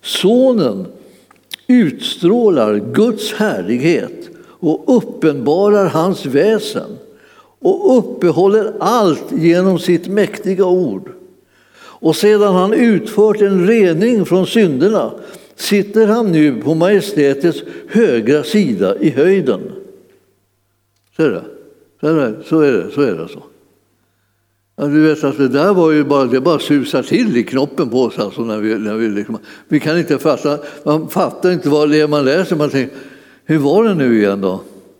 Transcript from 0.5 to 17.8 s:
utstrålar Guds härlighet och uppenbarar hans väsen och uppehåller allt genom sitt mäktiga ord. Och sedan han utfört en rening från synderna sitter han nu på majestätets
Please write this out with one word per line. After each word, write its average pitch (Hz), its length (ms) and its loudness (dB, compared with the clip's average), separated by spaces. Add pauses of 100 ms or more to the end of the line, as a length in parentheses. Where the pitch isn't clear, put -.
utstrålar 170 1300 0
Guds 214 400 0
härlighet 123 960 -2 (300)
och 175 380 0
uppenbarar 170 880 0
hans 160 400 -2
väsen 202 720 -2 (640)
och 349 380 2
uppehåller 196 840 0
allt 196 520 0
genom 170 480 2
sitt - 280 -2
mäktiga 196 580 -2
ord. 175 460 -2 (680)
Och - 360 -2
sedan 208 380 4
han 185 200 2
utfört 214 680 2
en 190 260 2
rening 208 580 2
från 180 220 0
synderna 170 640 2 (440)
sitter 208 520 0
han 220 240 0
nu 151 300 2
på 156 140 0
majestätets 160 880 0 (240)